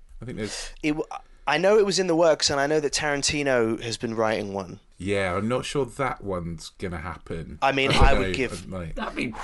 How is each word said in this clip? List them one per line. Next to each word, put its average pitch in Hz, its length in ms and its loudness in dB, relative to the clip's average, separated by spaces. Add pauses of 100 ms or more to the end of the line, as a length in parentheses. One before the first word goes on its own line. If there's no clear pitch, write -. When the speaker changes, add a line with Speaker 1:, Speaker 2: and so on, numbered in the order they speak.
(200)
Speaker 1:
I - 40 -14
think 143 140 -10
there's - 320 -8 (120)
Speaker 2:
it 156 100 0
w-, 156 140 -4 (420)
I 147 100 2
know 196 200 6
it 208 80 6
was 180 140 0
in 185 80 0
the 165 80 4
works, 160 340 4
and 143 80 0
I 139 80 2
know 156 140 2
that 143 120 0
Tarantino 139 880 0
has 113 160 -6
been 117 180 -4
writing 107 380 0
one. 95 260 -8 (180)
Speaker 1:
Yeah, 95 380 0
I'm 101 100 -2
not 127 200 -2
sure 139 180 -2
that 123 400 -6
one's 85 460 -6
gonna 87 280 -8
happen. 82 640 -10
Speaker 2:
I 139 100 2
mean, 135 200 2
Speaker 1:
I - 20 2
don't 139 120 6
Speaker 2:
I 139 100 10
would 131 140 2
Speaker 1:
know. - 60 -2
Speaker 2:
give 113 400 -4
Speaker 1:
I, 92 40 -6
like 82 160 -8
Speaker 3:
That'd - 200 -8
be 135 280 -6